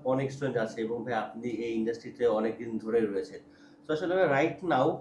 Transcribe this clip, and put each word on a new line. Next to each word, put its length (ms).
অনেক 280
স্টুডেন্ট 260
আছে 220
এবং 240
ভাই, 100
আপনি 340
এই 260
ইন্ডাস্ট্রিতে 520
অনেক 320
দিন 200
ধরে 220
রয়েছেন। 400
তো 60
আসলে 340
ভাই, 200
right 260
now, 180